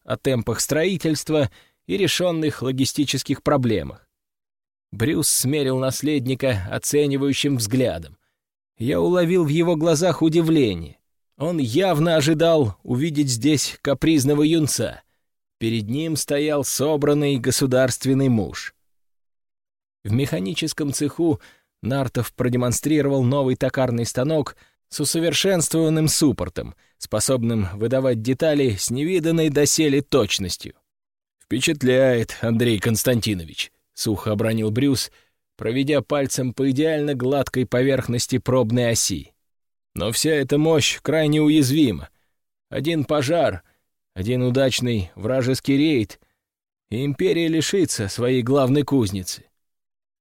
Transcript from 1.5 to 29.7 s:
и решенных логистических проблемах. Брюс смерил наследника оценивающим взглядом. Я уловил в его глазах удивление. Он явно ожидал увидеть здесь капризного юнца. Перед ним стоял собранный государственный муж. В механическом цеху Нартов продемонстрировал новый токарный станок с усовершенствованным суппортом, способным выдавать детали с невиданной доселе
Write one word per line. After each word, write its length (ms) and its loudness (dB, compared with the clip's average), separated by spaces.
и 80 -2
решенных 640 0
логистических 800 -2
проблемах. 640 0
Брюс 360 -2
смерил 500 0
наследника 920 -2
оценивающим 840 0
взглядом. 600 -2
Я 220 -2
уловил 440 2
в 40 -2
его 260 2
глазах 480 0
удивление. 760 2
Он 220 -4
явно 560 2
ожидал 680 2
увидеть 440 0
здесь 540 0
капризного 600 2
юнца. 600 0
Перед 300 -2
ним 260 -2
стоял 480 -2
собранный 760 0
государственный 880 2
муж. 460 -2
В 100 -4
механическом 800 -2
цеху 480 -2
Нартов 520 -4
продемонстрировал 880 0
новый 340 2
токарный 500 -2
станок 500 -2
с 120 -14
усовершенствованным 1080 0
суппортом, 640 0
способным 800 -2
выдавать 480 0
детали 540 0
с 140 -4
невиданной 600 0
доселе 500 2